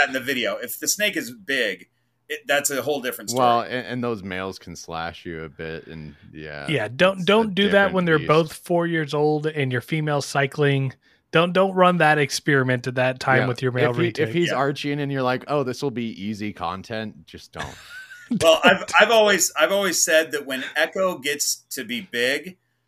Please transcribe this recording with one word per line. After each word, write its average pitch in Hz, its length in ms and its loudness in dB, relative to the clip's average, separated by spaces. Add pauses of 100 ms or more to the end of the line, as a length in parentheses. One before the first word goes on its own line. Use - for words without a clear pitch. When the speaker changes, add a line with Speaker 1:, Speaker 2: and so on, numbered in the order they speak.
Speaker 1:
that 143 80 4
in 131 40 -8
the 131 80 -2
video. 120 360 -2
If - 240 -10
the 151 80 -4
snake 202 280 -2
is 123 140 -6
big, 117 580 -4 (400)
it, 151 180 -10
that's 143 240 0
a 135 120 -2
whole 139 180 -2
different 117 300 -8
story. 123 160 2
Speaker 2:
Well, 117 160 6
and, 107 240 -6
and 120 180 -6
those 113 180 -4
males 95 360 -6
can 87 180 -16
slash 82 480 -10
you 82 200 -10
a 80 40 -12
bit, 80 380 -12
and 78 280 -14 (180)
yeah. 73 360 -12
Speaker 3:
Yeah, 120 200 -4
don't, 175 260 2
Speaker 2:
It's 190 80 -8
a 165 40 -2
Speaker 3:
don't 214 280 2
do 196 100 2
that 196 60 2
Speaker 2:
different 196 240 4
Speaker 3:
when 185 100 0
they're 160 140 4
Speaker 2:
beast. - 100 -2
Speaker 3:
both 156 240 4
four 170 340 -2
years 160 280 -2
old 151 320 2
and 147 260 -2
your 123 80 0
female 151 400 -2
cycling. 139 720 0 (400)
Don't, 170 200 2
don't 190 220 4
run 180 240 6
that 151 200 6
experiment 131 720 2
at 127 80 -6
that 127 240 0
time 131 220 4
Speaker 2:
Yeah. 104 40 0
Speaker 3:
with 123 160 -4
your 127 100 0
male 123 200 0
Speaker 2:
If 120 40 -4
he, 165 140 0
Speaker 3:
retic. - 80 -8
Speaker 2:
if 113 160 0
he's 170 160 2
Speaker 1:
Yeah. 127 60 -2
Speaker 2:
arching 143 440 -2
and 139 120 -4
you're 135 100 -2
like, 127 260 0
"Oh, 147 140 0
this 123 200 -4
will 143 100 -2
be 113 180 -6 (120)
easy 104 300 -6
content," 92 760 -8
just - 260 -20
don't. 80 120 -10
Speaker 3:
<laughs> 71 100 -14 (680)
Speaker 1:
Well, 160 220 6
I've, 190 160 6
Speaker 3:
Don't. - 220 -10
Speaker 1:
I've 214 100 6
always, 208 480 4
I've 165 140 2
always 196 280 0
said 160 300 2
that 143 160 -6
when 131 160 -6 (140)
Echo 170 420 0
gets 143 520 -4
to 131 120 -8
be 117 180 -6
big, 131 580 -4 (300)